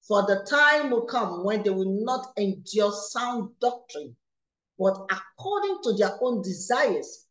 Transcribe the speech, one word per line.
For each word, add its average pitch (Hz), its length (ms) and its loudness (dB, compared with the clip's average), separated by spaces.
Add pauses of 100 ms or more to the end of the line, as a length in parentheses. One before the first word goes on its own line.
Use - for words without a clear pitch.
For 202 160 4
the 196 260 2
time 294 400 6
will 233 160 0
come 185 380 -4
when 214 200 0
they 208 60 2
will 190 340 0
not 262 240 -2 (100)
endure 208 540 0
sound 240 580 -6 (120)
doctrine, 240 540 -4 (640)
but 190 180 2 (160)
according 392 720 -4
to 226 100 0
their 196 280 0
own 240 200 0
desires 190 880 -2